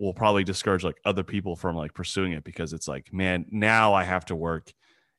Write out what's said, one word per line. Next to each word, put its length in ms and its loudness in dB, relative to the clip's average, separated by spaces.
will 120 -2
probably 320 4
discourage, 400 0
like, 200 -4
other 180 0
people 340 -4
from, 200 -4
like, 180 -8
pursuing 380 -4
it, 120 -8
because 280 -8
it's 160 -10
like, 240 -10
"Man, 380 0
now 440 6
I 100 4
have 220 -2
to 100 -6
work. 360 -4